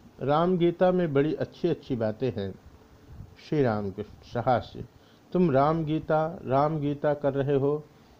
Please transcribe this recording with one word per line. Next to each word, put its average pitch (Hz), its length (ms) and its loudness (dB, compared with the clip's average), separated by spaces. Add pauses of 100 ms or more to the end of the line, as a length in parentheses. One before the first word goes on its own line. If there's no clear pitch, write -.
(220)
राम 160 360 0
गीता 175 340 2
में 180 220 -2
बड़ी 143 200 2
अच्छी - 340 -6
अच्छी 143 280 -4
बातें 113 360 -4
हैं। 98 240 2 (960)
श्री 151 140 6
राम 107 280 2
कृष्ण। - 420 -12
सहास्य, 117 520 0 (480)
तुम 180 180 2
राम 151 340 2
गीता, 156 600 -2
राम 147 340 0
गीता 143 340 -2
कर 143 200 -2
रहे 139 220 0
हो 143 280 -2 (360)